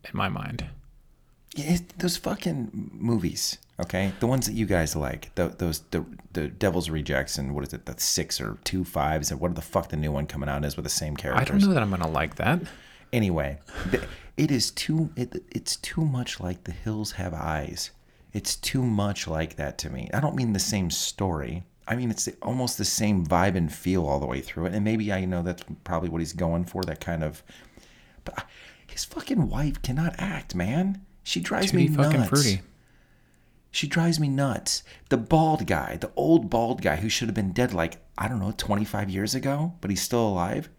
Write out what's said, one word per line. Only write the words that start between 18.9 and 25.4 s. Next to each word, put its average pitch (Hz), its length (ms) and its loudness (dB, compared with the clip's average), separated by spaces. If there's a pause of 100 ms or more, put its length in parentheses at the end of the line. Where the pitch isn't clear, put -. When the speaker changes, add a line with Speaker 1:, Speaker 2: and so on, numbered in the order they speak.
Speaker 2:
like 80 280 -2
that 71 240 -6
to 71 100 -6
me. 65 240 -6
I 104 60 2
don't 143 160 0
mean 120 180 2
the 98 60 2
same 95 320 0
story. 82 720 -2 (240)
I - 80 -2
mean, 120 160 0
it's - 160 -2 (140)
almost 123 360 -2
the 107 80 -2
same 101 400 2
vibe 90 300 4
and 82 180 2
feel 87 320 2
all 71 140 2
the 71 80 -2
way 65 140 -2
through 82 260 -6
it. 87 80 -2
And 104 80 2
maybe 107 280 2
I 95 140 0
know 90 160 0